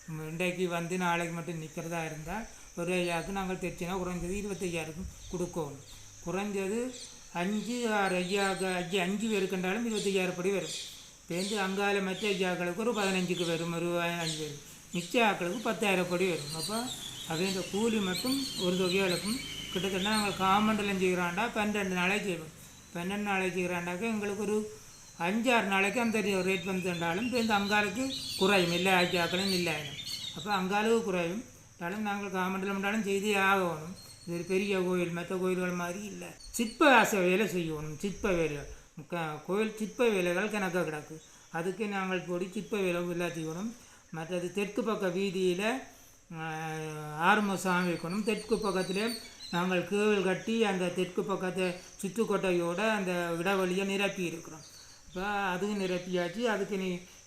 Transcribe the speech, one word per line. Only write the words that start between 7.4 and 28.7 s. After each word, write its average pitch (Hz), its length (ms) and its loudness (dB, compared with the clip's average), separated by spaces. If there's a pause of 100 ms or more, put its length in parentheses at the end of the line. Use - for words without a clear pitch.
ஆறு 190 220 2
ஐயாவுக்கு, 190 580 2
அஞ்சு, 180 280 0
அஞ்சு 196 260 0
பேருக்குண்டாலும் 196 640 0
இருபத்தையாயிரம் 190 440 2
படி 180 160 0
வரும். 165 180 0 (580)
பேருந்து 202 320 -2
அங்கால 202 400 2
மற்ற 190 300 0
ஐயாக்களுக்கு 180 460 0
ஒரு 220 160 0
பதினஞ்சுக்கு 185 540 2
வரும், 165 280 0
ஒரு 170 280 0
அஞ்சு 170 360 -2
வரும். 147 220 -8 (340)
மிச்ச 175 220 -2
ஆக்களுக்கு 202 460 2
பத்தாயிரம் 190 480 2
படி 180 200 2
வரும். 147 260 -4
அப்ப 202 280 -4 (460)
அவையோட 180 400 0
கூலி 220 300 2
மட்டும் 247 440 0 (160)
ஒரு 185 160 2
தொகையா 190 300 2
இழக்கும். 180 340 0 (320)
கிட்டத்தட்ட 190 380 0
நாங்கள் 202 380 2
காமண்டலம் 202 540 4
செய்கிறாண்டா 180 540 2
பன்னெண்டு 208 320 0
நாளே 185 300 2
செய்வோம். 175 300 -4 (460)
பன்னெண்டு 190 300 -4
நாளே 190 240 2
செய்கிறாண்டாக்க 175 540 -2
எங்களுக்கு 208 400 -2
ஒரு 214 360 0 (420)
அஞ்சு, 220 360 2
ஆறு 214 100 4
நாளைக்கு 196 340 2
அந்த 226 200 2
ரே-, 190 240 2
ரேட் 180 220 0
வந்து 185 240 0
இருந்தாலும், 170 360 0
இப்ப 240 140 0
இந்த 220 180 4
அங்காளுக்கு 208 560 2 (240)
குறையும், 190 340 6